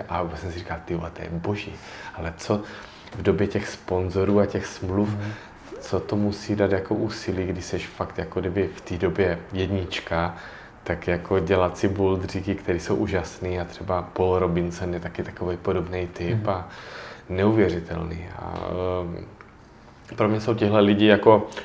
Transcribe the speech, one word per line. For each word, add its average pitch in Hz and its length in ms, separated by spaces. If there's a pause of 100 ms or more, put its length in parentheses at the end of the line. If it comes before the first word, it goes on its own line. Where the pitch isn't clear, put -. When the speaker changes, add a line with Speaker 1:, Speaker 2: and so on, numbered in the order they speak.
Speaker 1:
a 87 140
vůbec 82 180
jsem 92 120
si 87 60
říkal: 85 260
„Ty 87 100
vole, 82 160
to 87 120
je 82 80
boží.“ 87 440 (400)
Ale 82 220
co 104 240 (560)
v 92 60
době 95 240
těch 101 220
sponzorů 95 720
a 101 60
těch 98 200
smluv, 98 420
Speaker 2:
Mhm. 104 240 (480)
Speaker 1:
co - 200
to - 160
musí 104 400
dát 98 160
jako 95 220
úsilí, 98 520
když 90 180
seš - 220
fakt - 320
jako 92 220
kdyby 92 340
v - 60
té 90 180
době 87 400 (140)
jednička, 87 840 (480)
tak - 240
jako 87 300
dělat 90 400
si 104 100
bouldříky, 95 640
který 87 260
jsou - 160
úžasný 90 640
a 87 40
třeba 90 380
Paul 92 360
Robinson 87 560
je 85 60
taky 85 220
takovej 90 340
podobnej 90 500
typ 87 340
Speaker 2:
Mhm. 104 80
Speaker 1:
a 92 200 (600)
neuvěřitelný. 85 1000 (100)
A, 87 160 (480)
ehm, 85 240 (920)
pro 107 120
mě 107 120
jsou 113 140
tihle 107 260
lidi 104 260
jako 107 400 (180)